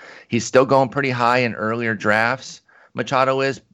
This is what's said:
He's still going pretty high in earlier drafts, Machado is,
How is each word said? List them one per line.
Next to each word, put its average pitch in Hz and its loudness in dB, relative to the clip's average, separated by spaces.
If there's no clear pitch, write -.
He's 113 -2
still 131 4
going 135 2
pretty 139 -4
high 120 2
in 120 0
earlier 113 -4
drafts, 110 -2
Machado 131 0
is, 135 -2